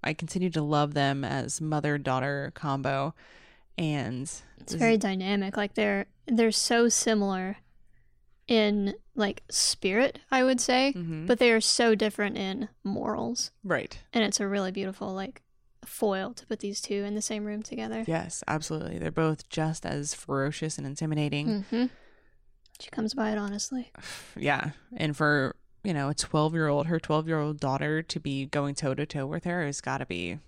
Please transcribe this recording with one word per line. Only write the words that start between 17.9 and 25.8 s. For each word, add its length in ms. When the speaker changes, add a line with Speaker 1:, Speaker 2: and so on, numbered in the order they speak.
Speaker 1:
Yes, 400
absolutely. 520
They're 120
both 380
just 360
as 280
ferocious 640
and 80
intimidating. 600
Speaker 2:
Mm-hmm. 380
She 100
comes 240
by 180
it 60
honestly. 540
Speaker 1:
<sighs> 240
Yeah. 340
And 200
for, 400